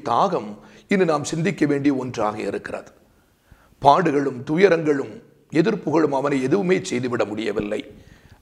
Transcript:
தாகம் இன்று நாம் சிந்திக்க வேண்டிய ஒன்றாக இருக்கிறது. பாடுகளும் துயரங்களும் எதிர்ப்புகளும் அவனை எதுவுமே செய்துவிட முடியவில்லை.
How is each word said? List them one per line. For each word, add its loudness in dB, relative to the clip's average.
தாகம் 0
இன்று 2
நாம் 0
சிந்திக்க 0
வேண்டிய 2
ஒன்றாக -4
இருக்கிறது. -8
பாடுகளும் 4
துயரங்களும் 2
எதிர்ப்புகளும் 2
அவனை 0
எதுவுமே 0
செய்துவிட -2
முடியவில்லை. -4